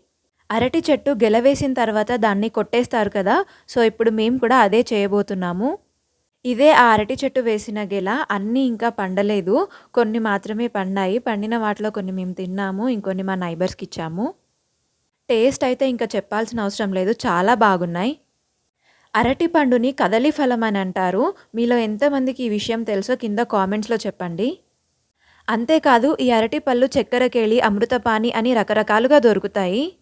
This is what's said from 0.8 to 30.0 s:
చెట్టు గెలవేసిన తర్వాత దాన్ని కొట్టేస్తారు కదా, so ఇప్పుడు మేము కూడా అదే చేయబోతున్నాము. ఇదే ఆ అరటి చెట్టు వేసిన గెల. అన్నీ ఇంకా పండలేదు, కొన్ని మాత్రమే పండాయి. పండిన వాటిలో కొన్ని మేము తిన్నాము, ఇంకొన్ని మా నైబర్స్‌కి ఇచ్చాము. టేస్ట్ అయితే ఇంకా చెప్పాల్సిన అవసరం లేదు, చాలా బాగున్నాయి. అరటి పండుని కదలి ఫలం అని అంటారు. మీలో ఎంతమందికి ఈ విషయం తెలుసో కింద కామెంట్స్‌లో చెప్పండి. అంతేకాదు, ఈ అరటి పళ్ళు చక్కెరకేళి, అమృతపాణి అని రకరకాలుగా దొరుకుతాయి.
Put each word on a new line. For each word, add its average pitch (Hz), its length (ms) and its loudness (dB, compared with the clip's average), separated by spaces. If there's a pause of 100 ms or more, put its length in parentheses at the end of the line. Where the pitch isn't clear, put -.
చెట్టు 285 200 0
గెలవేసిన 240 640 2
తర్వాత 220 420 0
దాన్ని 214 340 0
కొట్టేస్తారు 226 600 0
కదా, 208 360 2 (300)
so 247 60 2
ఇప్పుడు 220 280 2
మేము 220 280 0
కూడా 247 200 2
అదే 220 360 4
చేయబోతున్నాము. 202 840 -2 (680)
ఇదే 247 260 4
ఆ 254 120 8
అరటి 220 300 4 (100)
చెట్టు 262 160 -2
వేసిన 214 440 -4
గెల. 196 480 -4
అన్నీ 220 340 0
ఇంకా 233 240 -2
పండలేదు, 202 760 0 (260)
కొన్ని 226 260 0
మాత్రమే 214 480 -4
పండాయి. 196 500 -2
పండిన 220 400 -4
వాటిలో 208 320 -2
కొన్ని 196 220 -6
మేము 185 220 -6
తిన్నాము, 190 560 -4
ఇంకొన్ని 190 340 -4
మా 190 120 -4
నైబర్స్‌కి 180 500 -4
ఇచ్చాము. 175 480 -6 (960)
టేస్ట్ 247 340 2
అయితే 262 260 0
ఇంకా 233 260 -2
చెప్పాల్సిన 220 440 -4
అవసరం 202 340 -4
లేదు, 185 180 0
చాలా 208 420 2
బాగున్నాయి. 190 680 0 (960)
అరటి 262 320 0
పండుని 269 440 2
కదలి 240 400 0
ఫలం 247 320 0
అని 208 140 0
అంటారు. 190 560 -2 (220)
మీలో 240 220 2
ఎంతమందికి 254 680 -2
ఈ 233 60 -2
విషయం 226 340 -2
తెలుసో 214 320 -2
కింద 214 240 -4
కామెంట్స్‌లో 214 580 0
చెప్పండి. 190 640 -6 (880)
అంతేకాదు, 269 720 2
ఈ 254 80 2
అరటి 220 300 0
పళ్ళు 254 260 0
చక్కెరకేళి, 240 760 0
అమృతపాణి 220 680 0
అని 233 220 -2
రకరకాలుగా 220 680 2
దొరుకుతాయి. 208 840 0